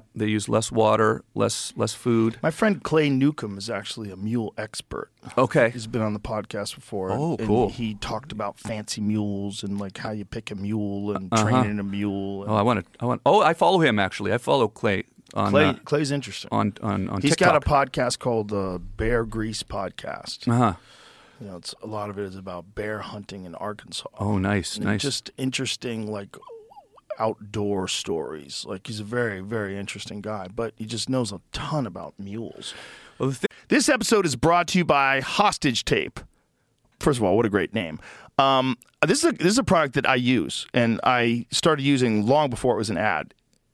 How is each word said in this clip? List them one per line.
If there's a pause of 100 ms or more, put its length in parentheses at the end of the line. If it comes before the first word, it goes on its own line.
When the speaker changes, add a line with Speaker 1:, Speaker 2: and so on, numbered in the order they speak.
(140)
Speaker 1:
they
use
less
water, (100)
less,
less
food.
Speaker 2:
My
friend
Clay
Newcomb
is
actually
a
mule
expert. (260)
Speaker 1:
Okay.
Speaker 2:
He's
been
on
the
podcast
before.
Speaker 1:
Oh,
Speaker 2:
and
Speaker 1:
cool.
Speaker 2:
he
talked
about
fancy
mules
and,
like,
how
you
pick
a
mule
and
Speaker 1:
Uh-huh.
Speaker 2:
training
a
mule.
And
Speaker 1:
Oh,
I
wanna, (160)
I
want,
oh,
I
follow
him,
actually.
I
follow
Clay (300)
on,
Speaker 2:
Clay,
Speaker 1:
uh, (120)
Speaker 2:
Clay's
interesting.
Speaker 1:
on,
on,
on
Speaker 2:
He's
Speaker 1:
TikTok.
Speaker 2:
got
a (220)
podcast
called
the (160)
Bear
Grease
Podcast.
Speaker 1:
Uh-huh. (640)
Speaker 2:
You
know,
it's,
a
lot
of
it
is
about
bear
hunting
in
Arkansas. (100)
Speaker 1:
Oh,
nice,
Speaker 2:
And
Speaker 1:
nice.
Speaker 2:
just
interesting,
like, (840)
outdoor
stories.
Like,
he's
a
very,
very
interesting
guy,
but
he
just
knows
a (120)
ton
about
mules. (440)
Speaker 1:
Well,
the
thi- (220)
Speaker 2:
This
episode
is
brought
to
you
by
Hostage
Tape. (800)
First
of
all,
what
a
great
name. (400)
Um, (300)
this
is
a,
this
is
a
product
that
I
use,
and
I
started
using
long
before
it
was
an
ad. (400)